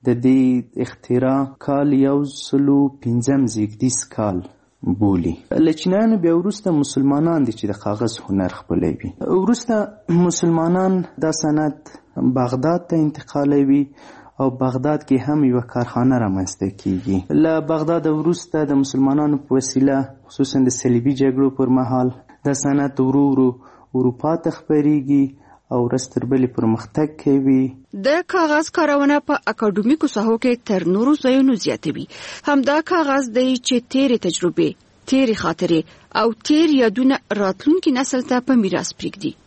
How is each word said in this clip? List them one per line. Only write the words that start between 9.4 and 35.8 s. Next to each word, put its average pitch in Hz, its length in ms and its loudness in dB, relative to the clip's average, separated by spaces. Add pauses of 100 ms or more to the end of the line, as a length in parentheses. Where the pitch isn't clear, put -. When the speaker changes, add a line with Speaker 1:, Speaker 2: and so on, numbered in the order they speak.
Speaker 1:
وروسته 233 320 -2 (480)
مسلمانان 175 760 0 (300)
دا 156 40 2 (100)
صنعت 151 520 -2 (460)
بغداد 131 500 -2
ته 160 160 0
انتقالوي 143 760 0 (580)
او 135 80 2 (140)
بغداد 131 460 -2
کې 131 200 0
هم 147 220 2
یوه 123 120 0 (120)
کارخانه 123 500 0
رامنځته 95 440 -4 (120)
کیږي. 95 380 -2 (260)
له 160 240 0
بغداد 160 460 0
وروسته 156 580 -2
د 139 80 2
مسلمانانو 139 640 0
په 131 160 0
وسیله، 135 400 0 (300)
خصوصاً 135 360 0
د 123 120 0
صلیبي 123 420 0
جګړو 135 400 2
پر 127 180 2
مهال، 127 320 0 (380)
دا 139 160 -2
صنعت 139 420 0
ورو 139 220 2
ورو 135 200 4 (520)
اروپا 127 360 0
ته 165 220 -4
خپریږي 143 680 2 (480)
او 123 120 0
ورځ 123 280 -2
تر - 180 -4
بلې 131 260 2
پرمختګ 117 640 -2
کوي. 135 420 2 (440)
Speaker 2:
د 320 260 0
کاغذ 320 340 0 (120)
کارونه 285 380 2 (120)
په 294 100 0 (140)
اکاډمیکو 214 640 0
ساحو 220 280 0
کې 240 280 -2
تر 180 140 0 (120)
نورو 254 260 2
ځایونو 262 420 2
زیاته 147 320 -4
وي. - 80 -10 (440)
همدا 277 280 2 (160)
کاغذ 277 460 0
دی 254 180 2
چې 247 200 -2 (160)
تیرې 262 340 2
تجربې، 165 440 -2 (380)
تیرې 262 340 2
خاطرې 170 380 0 (400)